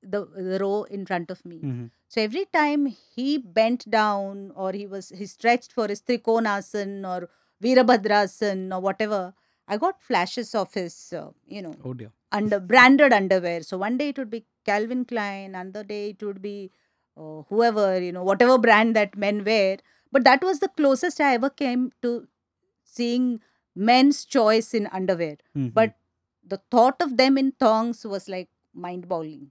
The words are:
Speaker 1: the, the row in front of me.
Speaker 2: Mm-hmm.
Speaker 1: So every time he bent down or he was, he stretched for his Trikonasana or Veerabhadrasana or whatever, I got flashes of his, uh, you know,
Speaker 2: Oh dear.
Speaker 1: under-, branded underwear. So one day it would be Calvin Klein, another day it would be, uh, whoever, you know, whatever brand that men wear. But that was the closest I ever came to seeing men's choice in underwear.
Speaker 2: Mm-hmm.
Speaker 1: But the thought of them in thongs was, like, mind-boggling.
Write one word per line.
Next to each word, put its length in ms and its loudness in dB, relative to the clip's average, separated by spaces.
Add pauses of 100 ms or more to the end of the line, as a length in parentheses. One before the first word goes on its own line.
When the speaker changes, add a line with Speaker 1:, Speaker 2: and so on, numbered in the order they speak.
Speaker 1:
the, 240 -8 (100)
the 260 -6
row 220 -2
in 220 -12
front 260 -6
of 140 -14
me. 120 -18
Speaker 2:
Mm-hmm. 280 -8 (240)
Speaker 1:
So 120 -2
every 240 -4
time 400 0
he 520 -4
bent 520 -2
down 640 -2
or 180 -6
he 120 -10
was, 240 -12
he 160 -14
stretched 480 -2
for 140 -2
his 140 -6
Trikonasana 1200 -4
or 80 -14 (340)
Veerabhadrasana 1120 2
or 60 -4
whatever, 520 -4 (340)
I 100 -6
got 240 -4
flashes 540 -4
of 180 -4
his, 400 -10
uh, 160 -12 (180)
you 140 -14
know, 220 -14
Speaker 2:
Oh 100 -10
dear. 180 -16 (200)
Speaker 1:
under-, 280 -2
branded 540 6
underwear. 500 0
So 140 -10
one 200 -4
day 120 -2
it 80 -10
would 120 -10
be 160 -12 (200)
Calvin 400 -2
Klein, 500 -8
another 280 -12
day 260 -8
it 140 -16
would 180 -10
be, 300 -12 (460)
uh, 320 -16
whoever, 520 2
you 100 -6
know, 120 -8
whatever 340 6
brand 380 6
that 220 0
men 260 -2
wear. 340 2 (340)
But 140 2
that 180 6
was 160 0
the 100 -2
closest 520 0
I 140 4
ever 140 0
came 420 -4 (100)
to 260 -4 (560)
seeing 560 -2 (360)
men's 500 4
choice 480 2
in 140 -2
underwear. 500 -4 (200)
Speaker 2:
Mm-hmm. 120 -2
Speaker 1:
But 260 2 (500)
the 140 -8 (100)
thought 320 4
of 160 -4
them 200 4
in 160 -2
thongs 520 0
was, 220 -10
like, 220 -10 (240)
mind-boggling. 760 -10